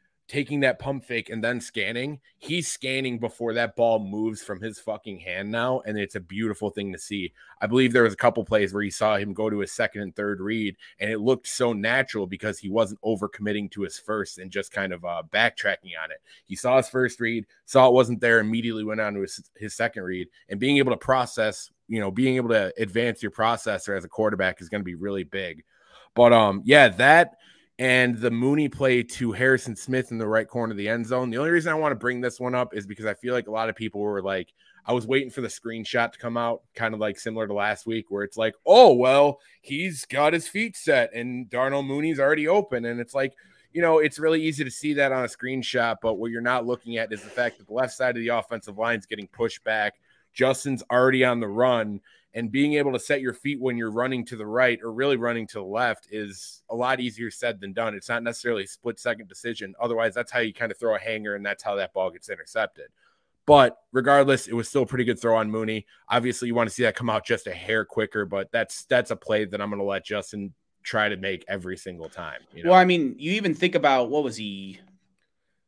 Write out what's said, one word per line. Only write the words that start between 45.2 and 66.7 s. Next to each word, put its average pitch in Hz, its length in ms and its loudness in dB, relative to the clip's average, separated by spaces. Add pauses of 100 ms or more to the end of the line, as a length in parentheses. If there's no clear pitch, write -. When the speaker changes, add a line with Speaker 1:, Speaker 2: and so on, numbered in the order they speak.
Speaker 1:
a 113 40 -4
screenshot, 123 720 -4
but 113 140 0
what 113 160 -6
you're 117 100 -6
not 123 240 0
looking 117 320 -6
at 110 160 -4
is 104 100 -8
the 107 60 -18
fact 120 300 -2
that - 80 -20
the 107 80 -10
left 127 180 -2
side 127 240 -2
of 117 60 -4
the 113 60 -4
offensive 110 500 -4
line 113 220 0
is - 40 -14
getting 104 240 -12
pushed - 360 -6
back. 107 320 -2 (360)
Justin's 131 580 0
already 127 340 6
on 120 140 2
the 113 80 -4
run, 110 540 0 (340)
and 113 160 -6
being 143 240 0
able 143 180 0
to 123 60 -2
set 139 220 -2
your 123 120 -4
feet 139 280 -6
when 123 180 -2
you're 113 140 -4
running 123 320 -2
to 123 100 -14
the 107 100 -10
right 117 380 0
or 113 100 -8
really 131 240 0
running 117 300 -4
to - 120 -12
the 98 60 -8
left 110 460 -4
is 101 600 -12
a 113 40 -8
lot 127 240 -2
easier 117 320 -8
said 113 300 -6
than 98 120 -12
done. 110 220 -4
It's 95 140 -12
not 117 160 -4
necessarily 117 400 -4
a - 20 -12
split - 320 -10
second 110 300 -6
decision. 104 520 -10
Otherwise, 113 320 0
that's 117 200 -6
how 123 80 0
you 113 120 -2
kind 113 200 -6
of - 60 -18
throw 110 180 0
a - 20 -4
hanger, 107 380 -6
and 101 100 -10
that's 101 160 -6
how 101 140 -4
that 95 160 -4
ball 92 180 -2
gets 87 200 -16
intercepted. 90 580 -8 (580)
But 139 320 8 (140)
regardless, 135 560 4
it 117 60 -6
was 117 140 -4
still 135 140 0
a 117 40 -2
pretty 123 180 -2
good 113 160 -2
throw 113 160 4
on 107 160 0
Mooney. 110 340 -4 (220)
Obviously, 120 400 0
you 117 80 0
want 117 120 2
to - 60 -8